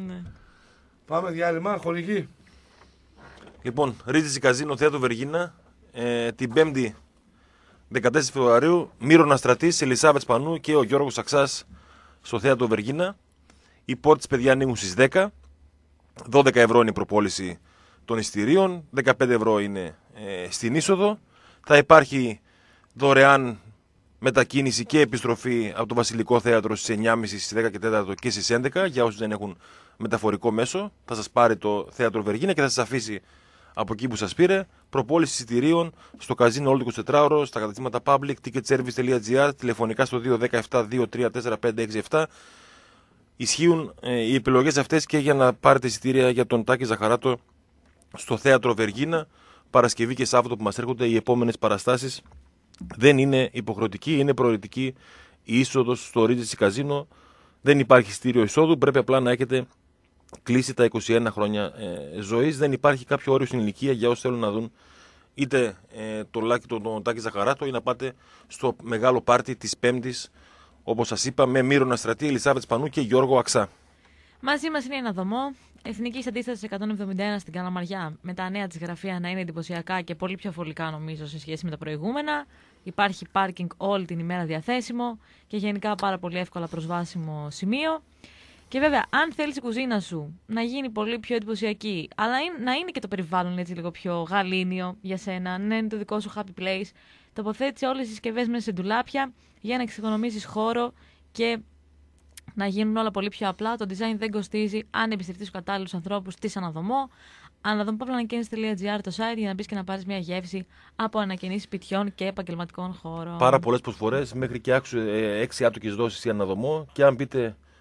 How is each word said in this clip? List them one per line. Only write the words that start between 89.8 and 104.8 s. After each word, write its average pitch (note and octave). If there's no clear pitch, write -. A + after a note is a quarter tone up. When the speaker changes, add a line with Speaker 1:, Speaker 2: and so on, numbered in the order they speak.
Speaker 1:
σου D#3+
να A3+
γίνει B3+
πολύ A3
πιο A#3+
εντυπωσιακή, G#3
αλλά A#3+
είναι, E4+
να B3+
είναι F4
και C#4
το G#3+
περιβάλλον F3+
έτσι F3+
λίγο E3+
πιο F3
γαλήνιο F#3
για F#3+
σένα, F#3
να G#3
είναι A3
το G#3+
δικό G#3
σου G#3
happy G3
place, F#3+
τοποθέτησε A3
όλες C4
τις A#3
συσκευές A3+
μέσα A#3
σε A3+
ντουλάπια A#3
για A#3+
να B3
εξοικονομήσεις A3
χώρο A#3
και A#3
να G3+
γίνουν G#3+
όλα A3
πολύ G3+
πιο G3+
απλά. A3
Το A3+
design A3
δεν G#3+
κοστίζει, G#3+